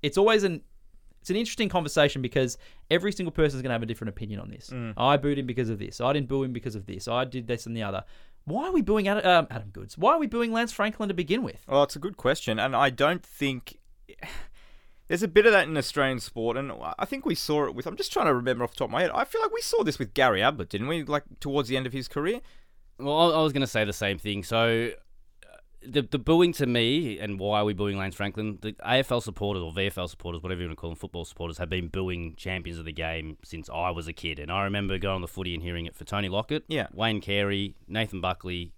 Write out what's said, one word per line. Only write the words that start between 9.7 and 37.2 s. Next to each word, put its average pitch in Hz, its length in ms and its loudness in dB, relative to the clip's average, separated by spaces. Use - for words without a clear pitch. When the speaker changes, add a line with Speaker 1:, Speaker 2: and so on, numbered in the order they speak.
Speaker 1:
Why 226 140 6
are 330 40 4
we 302 80 0
booing 233 260 -2
Lance 226 200 0
Franklin 214 380 -2
to 190 40 0
begin 180 300 0
with? - 240 -8
Speaker 2:
Well, 143 160 6
it's - 140 0
a - 20 -10
good 190 180 -8
question, 120 400 0
and 127 180 0
I 135 140 6
don't 147 340 2
think, - 540 -4
<sighs> - 100 -20
there's 175 160 0
a - 40 0
bit 202 180 8
of 233 60 10
that 185 160 8
in 160 80 -2
Australian 135 440 0
sport, 117 360 -2
and 135 160 -4
I - 60 0
think 269 200 -8
we 269 100 0
saw 151 300 0
it 80 80 -4
with, 120 140 -8
I'm - 80 -8
just - 180 -6
trying 262 140 2
to 147 60 6
remember 123 300 0
off 117 80 -2
the - 60 -16
top 131 120 -2
of - 20 -6
my 131 100 0
head, 180 120 2
I 269 120 2
feel 440 160 -2
like 440 120 0
we 466 80 -4
saw 453 220 2
this 160 140 0
with 120 160 -6
Gary 120 280 4
Ablett, 117 280 0
didn't 104 180 -4
we? 160 160 -2
Like, 143 200 -2
towards 143 280 -2
the 131 100 -2
end 131 100 -2
of 120 60 -8
his 131 140 -6
career? 180 340 -4
Speaker 3:
Well, 156 340 4
I, 156 60 4
I - 20 6
was 156 120 4
gonna 135 140 2
say 110 180 2
the 101 80 -2
same 98 260 -2
thing. 104 240 -4
So, 113 480 2
uh, - 640 -20
the, 131 220 0
the 131 160 -2
booing 170 340 6
to 139 140 0
me, 120 500 2
and 101 220 -6
why 104 220 2
are 104 40 4
we 107 80 2
booing 101 240 -2
Lance 95 160 -4
Franklin, 101 480 -6
the 107 220 -8
A 123 140 2
F 135 140 0
L 120 100 2
supporters, 101 420 -4
or 80 80 -8
V 95 160 0
F 98 100 -4
L 90 100 -4
supporters, 85 360 -10
whatever 90 180 -4
you 87 60 -4
wanna 80 80 -8
call 85 160 -8
them, 82 60 -10
football 87 280 -10
supporters, 82 320 -8
have 87 120 -6
been 90 180 -2
booing 87 480 -4
champions 90 420 -6
of 80 80 -10
the 80 60 -10
game 80 520 -6
since 78 300 -12
I 85 160 -2
was 82 180 -6
a 82 60 -10
kid. 80 240 -6
And 73 140 -8
I 98 140 0
remember 98 340 -2
going 95 160 -2
on 92 60 -4
the 85 60 -8
footy 90 280 -6
and 82 80 -8
hearing 87 240 -6
it - 80 -14
for - 80 -16
Tony 101 260 -4
Lockett, 113 380 -4
Speaker 2:
Yeah. 143 260 -4
Speaker 3:
Wayne 107 280 -2